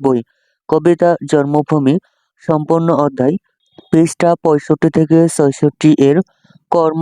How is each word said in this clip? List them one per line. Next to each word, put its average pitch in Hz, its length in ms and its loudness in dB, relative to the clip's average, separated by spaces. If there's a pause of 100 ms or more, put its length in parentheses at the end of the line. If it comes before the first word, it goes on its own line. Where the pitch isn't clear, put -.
বই 131 180 0 (500)
কবিতা 165 400 0 (160)
জন্মভূমি 147 720 0 (480)
সম্পূর্ণ 160 440 -2 (100)
অধ্যায় 139 380 -2 (520)
পৃষ্ঠা 170 440 0 (100)
পঁয়ষট্টি 156 500 -2
থেকে 160 280 2 (100)
ছয়ষট্টি 151 720 0
এর 139 180 2 (540)
কর্ম 160 300 0